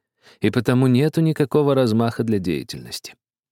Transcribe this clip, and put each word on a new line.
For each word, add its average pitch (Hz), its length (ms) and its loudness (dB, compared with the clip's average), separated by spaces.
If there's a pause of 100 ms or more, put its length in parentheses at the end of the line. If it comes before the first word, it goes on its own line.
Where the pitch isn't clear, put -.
(400)
и 107 100 0
потому 127 360 0
нету 139 360 2
никакого 151 520 2
размаха 117 480 0
для 110 160 0
деятельности". 69 760 -8 (380)